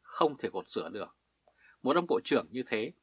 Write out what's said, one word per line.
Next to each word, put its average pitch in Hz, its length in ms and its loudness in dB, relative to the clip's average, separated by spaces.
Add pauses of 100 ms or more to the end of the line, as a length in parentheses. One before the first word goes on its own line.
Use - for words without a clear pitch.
không 151 360 0
thể - 120 -4
gột - 180 -6
rửa 80 220 -4
được. 98 280 -10 (640)
Một 131 140 2
ông 175 120 2
bộ 127 160 2
trưởng - 280 2
như 127 160 -6
thế 117 240 -2 (120)